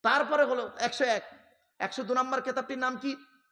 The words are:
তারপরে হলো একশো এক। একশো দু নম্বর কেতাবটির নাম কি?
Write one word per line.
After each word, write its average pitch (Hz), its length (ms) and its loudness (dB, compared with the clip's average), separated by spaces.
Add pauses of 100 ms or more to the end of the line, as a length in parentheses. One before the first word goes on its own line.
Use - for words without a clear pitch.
তারপরে 285 420 4
হলো 247 360 0
একশো 240 240 0
এক। 226 200 2 (560)
একশো 190 240 -4
দু 233 100 -2
নম্বর 254 280 0
কেতাবটির 262 360 -4
নাম 254 200 -2
কি? 269 180 -4 (360)